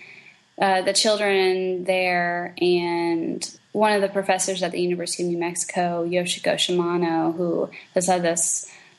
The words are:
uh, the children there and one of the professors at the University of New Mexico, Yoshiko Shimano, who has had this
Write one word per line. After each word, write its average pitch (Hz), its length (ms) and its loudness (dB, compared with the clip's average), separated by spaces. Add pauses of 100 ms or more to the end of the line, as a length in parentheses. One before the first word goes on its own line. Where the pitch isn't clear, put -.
(600)
uh, 185 220 4
the 196 100 0
children 190 920 2
there 180 760 0
and 170 960 0 (140)
one 214 200 2
of 202 100 2
the 196 60 0
professors 190 540 -2
at 175 100 -2
the 175 100 -4
University 175 400 -2
of 175 80 0
New 170 80 -2
Mexico, 175 680 -2
Yoshiko 175 480 -2
Shimano, 170 800 0
who 170 360 -2 (240)
has 180 120 0
had 180 160 2
this - 480 -2 (280)